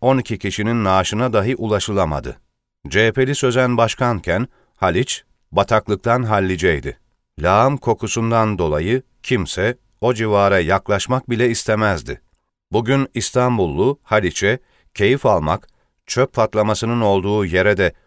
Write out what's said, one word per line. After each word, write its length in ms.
on 180
iki 200
kişinin 460
naaşına 480
dahi 240
ulaşılamadı. 840
C 180
H 60
P'li 220
Sözen 420
başkanken 720
Haliç 480
bataklıktan 720
halliceydi. 760
Lağım 340
kokusundan 840
dolayı 440
kimse 560
o 140
civara 440
yaklaşmak 720
bile 200
istemezdi. 720
Bugün 420
İstanbullu 880
Haliç'e 560
keyif 320
almak, 420
çöp 260
patlamasının 680
olduğu 440
yere 320
de 160